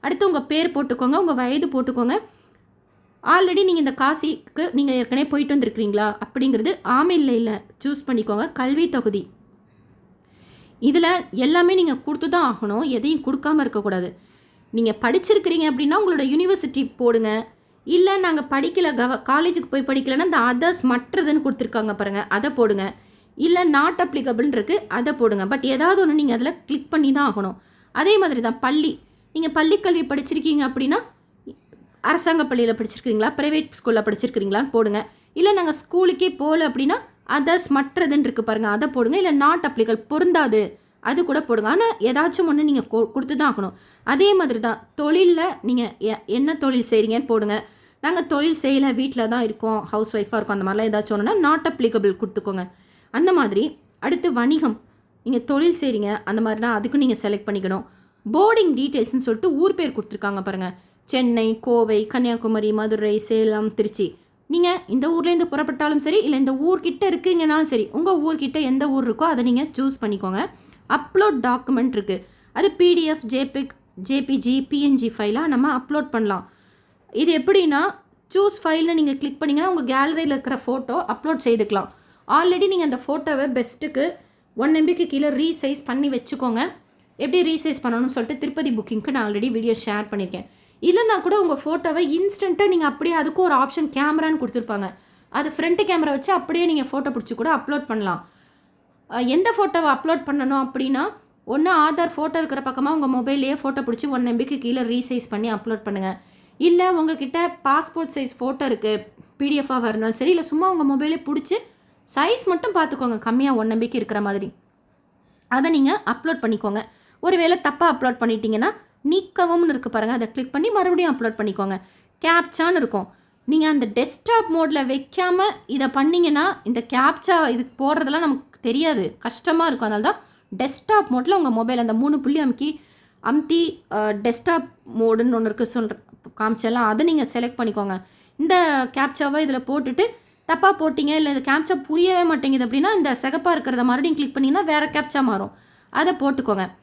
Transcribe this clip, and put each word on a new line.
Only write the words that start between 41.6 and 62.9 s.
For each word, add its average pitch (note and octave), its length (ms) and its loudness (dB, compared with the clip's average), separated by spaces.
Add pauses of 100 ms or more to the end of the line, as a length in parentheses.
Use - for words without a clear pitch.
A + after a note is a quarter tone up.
ஆனா F#4+ 160 2 (240)
ஏதாச்சும் D#4+ 400 0
ஒண்ணு D4+ 200 2
நீங்க C4+ 220 2
கொ-, A3+ 200 2
கொடுத்து C4+ 240 -4
தான் C4+ 200 0
ஆகணும். G3 180 -6 (300)
அதே F#4 300 4
மாதிரி C#4 260 2
தான் A#3 280 -4 (100)
தொழில்ல E4 440 4 (200)
நீங்க B3 220 0 (160)
எ-, G#3+ 260 -4
என்ன C#4 300 0
தொழில் B3+ 340 0
செய்றீங்கன்னு A3+ 360 2
போடுங்க. G#3+ 300 0 (460)
நாங்க E4+ 200 0
தொழில் D#4 400 0
செய்யல, C4+ 320 2
வீட்ல B3 340 -2
தான் A#3+ 160 0
இருக்கோம், A3 360 -2 (120)
ஹவுஸ் A3 240 -2
ஒய்ஃபா G#3 220 -2
இருக்கோம், G#3 200 -2
அந்த F#3+ 80 -2
மாதிரிலாம் A3 240 0
ஏதாச்சும் G#3+ 280 -2
ஒண்ணுன்னா B3 180 0 (120)
not D#4+ 240 2
applicable A3 500 0
கொடுத்துக்கோங்க. F#3+ 420 -6 (480)
அந்த F4 220 2
மாதிரி A#3 300 2 (360)
அடுத்து C#4 340 -2
வணிகம், B3+ 480 0 (420)
நீங்க A#3+ 160 -2
தொழில் E4 420 2
செய்றீங்க G#3+ 280 -2 (160)
அந்த G#3+ 160 -2
மாதிரினா A3 280 -2 (100)
அதுக்கு A#3+ 180 -2
நீங்க B3+ 240 2
செலக்ட் G#3 260 -4
பண்ணிக்கணும். F#3+ 380 -4 (480)
போர்டிங் G4 460 4
டீட்டெயில்ஸ்னு C4 480 -2
சொல்லிட்டு A#3 260 0
ஊர் F#4 220 2
பேர் D#4+ 220 -2
கொடுத்துருக்காங்க G3+ 500 -6
பாருங்க. F#3 200 -4 (360)
சென்னை, A#3 560 0
கோவை, A3 540 2
கன்னியாகுமரி, A3+ 600 0
மதுரை, G#3+ 440 0